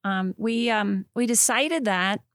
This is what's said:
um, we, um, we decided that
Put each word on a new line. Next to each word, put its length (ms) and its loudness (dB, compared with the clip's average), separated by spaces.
um, 360 -2
we, 320 0
um, 340 0
we 120 0
decided 580 2
that 360 0